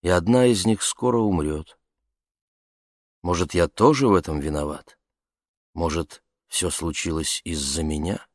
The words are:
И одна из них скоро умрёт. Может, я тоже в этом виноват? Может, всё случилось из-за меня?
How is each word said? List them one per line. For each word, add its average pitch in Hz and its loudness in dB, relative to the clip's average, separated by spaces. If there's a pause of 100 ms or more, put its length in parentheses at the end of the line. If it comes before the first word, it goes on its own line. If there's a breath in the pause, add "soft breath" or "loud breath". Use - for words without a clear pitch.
И 85 -2
одна 101 4
из 101 2
них 110 2
скоро 123 -2
умрёт. 78 -2 (1400)
Может, 87 -2
я 85 2
тоже 135 2
в 101 6
этом 80 0
виноват? 73 -6 (760)
Может, 82 -4 (240)
всё 87 -4
случилось 82 -4
из-за 78 -4
меня? 78 -4